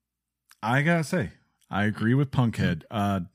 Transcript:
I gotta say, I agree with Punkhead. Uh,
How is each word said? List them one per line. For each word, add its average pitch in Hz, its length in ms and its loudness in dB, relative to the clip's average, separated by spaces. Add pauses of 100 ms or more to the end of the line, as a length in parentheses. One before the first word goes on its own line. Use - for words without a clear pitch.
(640)
I 123 180 2
gotta 165 220 2
say, 135 280 -2 (380)
I 101 140 -2
agree 107 320 0
with 139 160 0
Punkhead. 95 580 0
Uh, 101 300 -2 (160)